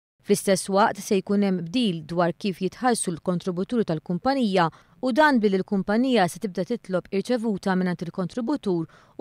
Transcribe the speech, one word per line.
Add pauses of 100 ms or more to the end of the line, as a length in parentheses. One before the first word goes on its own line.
(260)
Fl-istess
waqt
se
jkun
hemm
bdil (100)
dwar
kif
jitħallsu
l-kontributuri
tal-kumpanija (340)
u
dan
billi
l-kumpanija
se
tibda
titlob
irċevuta
mingħand
il-kontributur (340)